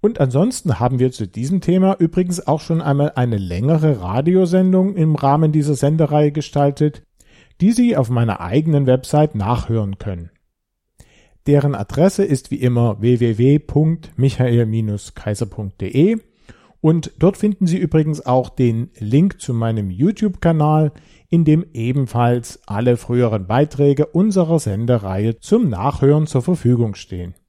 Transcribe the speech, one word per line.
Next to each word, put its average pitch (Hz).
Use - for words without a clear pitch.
Und 226
ansonsten 147
haben 123
wir 127
zu 107
diesem 143
Thema 185
übrigens 180
auch 151
schon 165
einmal 143
eine 120
längere 117
Radiosendung 185
im 160
Rahmen 151
dieser 147
Sendereihe 147
gestaltet, 143
die 196
Sie 240
auf 120
meiner 117
eigenen 143
Website 147
nachhören 107
können. 87
Deren 143
Adresse 165
ist 147
wie -
immer 120
w 120
w 113
w 139
punkt 156
michael 123
minus 110
kaiser 107
punkt 101
d 95
e 208
und 160
dort 185
finden 202
Sie 170
übrigens 156
auch 127
den 120
Link 135
zu -
meinem 113
YouTube-Kanal, 156
in 170
dem 160
ebenfalls 120
alle 120
früheren 113
Beiträge 143
unserer 180
Sendereihe 107
zum 214
Nachhören 139
zur 135
Verfügung 120
stehen. 90